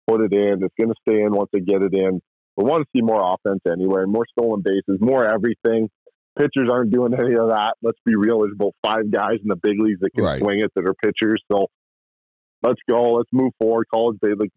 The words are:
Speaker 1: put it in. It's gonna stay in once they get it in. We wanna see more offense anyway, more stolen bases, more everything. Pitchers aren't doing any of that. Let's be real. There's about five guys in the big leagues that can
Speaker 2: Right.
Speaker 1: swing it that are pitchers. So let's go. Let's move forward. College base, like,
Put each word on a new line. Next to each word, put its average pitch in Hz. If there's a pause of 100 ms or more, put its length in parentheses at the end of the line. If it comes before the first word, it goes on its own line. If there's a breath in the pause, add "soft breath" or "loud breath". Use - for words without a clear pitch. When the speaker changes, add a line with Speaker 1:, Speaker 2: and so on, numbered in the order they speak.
Speaker 1:
put 113
it 98
in. 101
It's 92
gonna 113 (120)
stay 110
in 104
once 101
they 101
get 95
it 98
in. 95 (360)
We 98
wanna 151 (100)
see 123
more 104
offense 98 (100)
anyway, 95
more 110 (120)
stolen 113
bases, 98
more 127
everything. 110 (480)
Pitchers 135
aren't 120
doing 123
any 123
of 113
that. 110
Let's 113
be 117
real. 107
There's 104
about 101 (100)
five 107
guys 104
in 104
the 98
big 104
leagues 107
that 95
can 107
Speaker 2:
Right. 69
Speaker 1:
swing 101
it 107
that 92
are 95
pitchers. 107 (100)
So 98 (960)
let's 123
go. 120
Let's 120
move 131
forward. 113
College 113
base, 104
like, 104